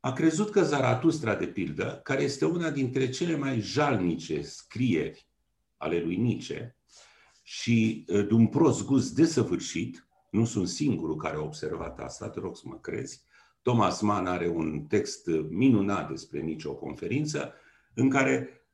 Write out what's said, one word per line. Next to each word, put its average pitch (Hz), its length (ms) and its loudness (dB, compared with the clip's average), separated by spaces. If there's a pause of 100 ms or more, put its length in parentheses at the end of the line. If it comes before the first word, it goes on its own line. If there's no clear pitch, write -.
A 131 120 -2
crezut 160 380 2
că 196 120 4
Zaratustra, 131 720 2
de 92 120 -4
pildă, 90 580 -6
care 135 180 0
este 139 220 -2
una 170 260 0
dintre 131 380 0
cele 165 280 -2
mai 135 240 -2
jalnice 92 840 0
scrieri - 840 -2 (480)
ale 82 240 -2
lui 82 160 -2
Nietzsche 110 600 -2 (680)
și, 113 640 2
de 101 280 2
un 113 120 10
prost 143 380 4
gust 131 300 2
desăvârșit, 117 920 0 (240)
nu 110 140 4
sunt 95 240 -2
singurul 80 480 -2
care 76 200 -4
a 76 60 -4
observat 78 580 -8
asta, - 280 -10
te - 120 -8
rog 90 160 -8
să - 80 -20
mă - 140 -12
crezi, - 460 -10 (380)
Thomas 110 380 2
Mann 104 260 0
are 87 220 -2
un 80 320 -2
text - 460 -2 (240)
minunat 101 580 2
despre - 320 -8
Nietzsche, 78 280 -6
o 67 60 -6
conferință, 113 800 -4 (400)
în 131 160 4
care 135 500 0 (140)